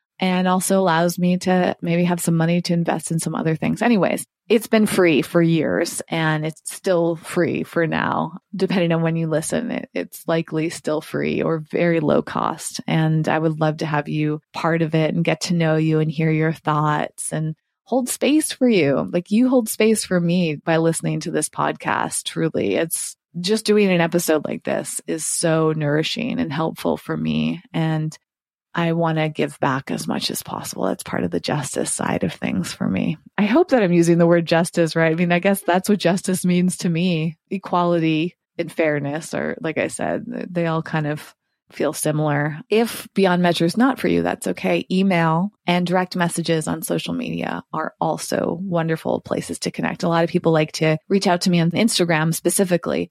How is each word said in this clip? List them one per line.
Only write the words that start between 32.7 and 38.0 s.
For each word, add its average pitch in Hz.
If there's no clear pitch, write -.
for -
me. 156
I 208
hope 294
that 254
I'm 175
using 170
the 175
word 170
justice 165
right. 165
I -
mean, 175
I 175
guess 196
that's 180
what 208
justice 185
means 180
to 180
me. 165
Equality 175